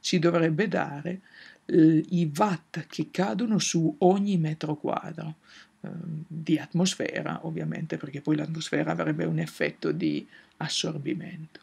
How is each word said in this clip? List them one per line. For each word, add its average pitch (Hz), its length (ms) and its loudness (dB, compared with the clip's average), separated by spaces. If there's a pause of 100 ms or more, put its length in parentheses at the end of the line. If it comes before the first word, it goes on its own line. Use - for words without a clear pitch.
ci - 180 2
dovrebbe 165 480 4
dare, 156 540 -4 (440)
eh, 156 440 6
i 170 260 2
watt 185 520 -2
che - 240 -6
cadono 208 480 0
su - 400 2
ogni 196 380 4
metro 156 380 0
quadro, - 600 -6 (440)
ehm, 165 480 -10
di 156 300 -2
atmosfera, - 880 -2
ovviamente, 160 500 -6
perché 143 240 -10
poi 156 160 0
l'atmosfera 151 560 -2
avrebbe 165 320 0
un 160 160 0
effetto - 540 -2
di 73 340 -2 (300)
assorbimento. 160 1040 -6